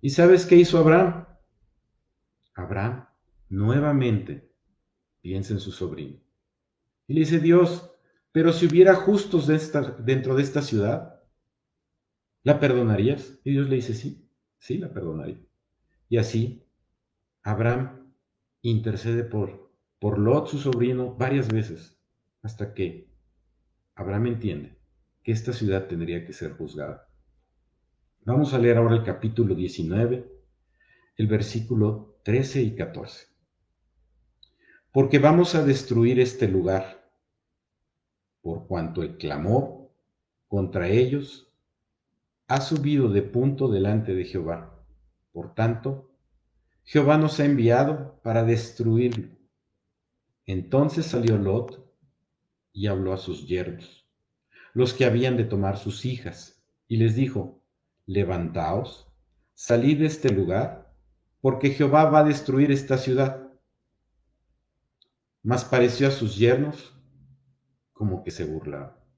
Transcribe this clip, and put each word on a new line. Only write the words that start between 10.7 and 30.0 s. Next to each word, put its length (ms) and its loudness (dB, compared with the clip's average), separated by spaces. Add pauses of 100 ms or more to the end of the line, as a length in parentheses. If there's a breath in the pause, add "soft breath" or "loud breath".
¿la 160 4
perdonarías?". 840 0
Y 80 -4
Dios 180 0
le 60 0
dice, 180 -4
"Sí, 360 -12 (280)
sí, 200 -8
la 160 -10
perdonaría". 480 -10 (680)
Y 80 0
así, 480 -4 (800)
Abraham 680 -4 (480)
intercede 600 -2
por, 500 -8 (260)
por 200 -2
Lot, 280 2
su 120 -6
sobrino, 560 -2
varias 320 -2
veces, 520 -6 (420)
hasta 320 -10
que 380 -8 (840)
Abraham 320 -4
entiende 500 -6 (460)
que 80 -4
esta 220 -4
ciudad 340 -2
tendría 380 -8
que 80 -16
ser 200 -10
juzgada. 560 -14 (1160)
Vamos 280 0
a 60 2
leer 180 4
ahora 180 4
el 80 0
capítulo 520 -2
diecinueve, 760 -4 (840)